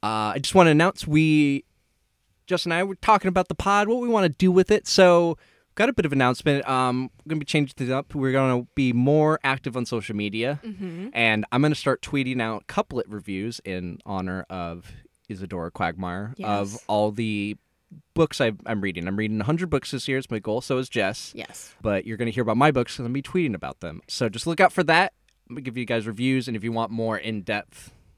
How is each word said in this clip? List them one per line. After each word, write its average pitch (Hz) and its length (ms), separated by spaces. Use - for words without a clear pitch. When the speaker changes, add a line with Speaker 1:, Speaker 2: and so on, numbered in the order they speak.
Speaker 1:
uh, 107 320
I 127 40
just - 140
wanna 175 180
announce 165 360
we, 151 560
Jess 180 200
and 170 80
I 175 100
were 196 120
talking 202 340
about 185 180
the 160 80
pod, 202 320
what 240 140
we 240 80
wanna 208 180
do 180 240
with 180 180
it. 208 160
So, 175 520
got 220 120
a 269 60
bit 175 120
of 143 60
announcement. 135 560
Um, 127 420
we're 151 60
gonna 156 100
be 143 60
changing 147 320
things 127 140
up. 131 220
We're 135 200
gonna 131 300
be 131 160
more 151 540
active 135 320
on 123 80
social 113 280
media. 110 520
Speaker 2:
Mm-hmm. 190 480
Speaker 1:
And 110 400
I'm 127 80
gonna 151 140
start - 260
tweeting 127 400
out 113 260
couplet - 400
reviews 104 560
in 90 420
honor 95 440
of 87 420
Isadora 90 420
Quagmire, 92 600
of 101 300
Speaker 2:
Yes. 120 140
Speaker 1:
all 107 240
the 104 440
books 165 280
I, 113 100
I'm 107 160
reading. 90 260
I'm 95 80
reading 107 240
a 104 60
hundred 165 240
books 147 220
this 131 180
year. 131 80
It's 131 140
my 110 80
goal. 110 200
So 127 200
is 131 100
Jess. 101 440
Speaker 2:
Yes. - 480
Speaker 1:
But 101 240
you're 110 120
gonna 117 140
hear 117 120
about 110 140
my 147 140
books 127 220
'cause - 60
I'm 123 60
gonna 120 80
be 139 80
tweeting 147 340
about 69 240
them. 82 300
So - 180
just 110 200
look 165 120
out 185 140
for 180 100
that. 170 300
I'm 120 80
gonna 143 60
give 127 160
you 120 80
guys 113 220
reviews. 127 420
And 113 80
if 95 80
you 117 80
want 113 180
more 113 260
in-depth 104 760